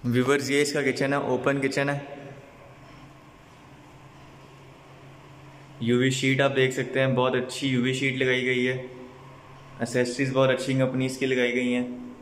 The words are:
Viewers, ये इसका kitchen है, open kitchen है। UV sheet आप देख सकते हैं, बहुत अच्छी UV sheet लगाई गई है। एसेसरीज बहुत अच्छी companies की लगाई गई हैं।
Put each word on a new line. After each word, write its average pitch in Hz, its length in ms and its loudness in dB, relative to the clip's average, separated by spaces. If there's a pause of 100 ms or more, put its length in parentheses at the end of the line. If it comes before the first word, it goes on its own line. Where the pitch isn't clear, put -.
Viewers, 127 460 2
ये 143 100 4
इसका 147 220 0
kitchen 135 300 0
है, 143 60 0 (100)
open 139 300 0
kitchen 135 300 0
है। 143 280 -6 (3750)
UV 123 300 2
sheet 135 300 0
आप 139 100 4
देख 131 220 2
सकते 135 260 -4
हैं, 131 160 2
बहुत 127 200 2
अच्छी 123 320 -4
UV 127 260 0
sheet 131 240 -2
लगाई 127 260 0
गई 127 220 0
है। 127 120 -2 (1040)
एसेसरीज 127 520 0
बहुत 131 160 4
अच्छी 131 260 0
companies 131 420 0
की 139 80 -2
लगाई 127 260 2
गई 123 200 0
हैं। 123 160 0 (340)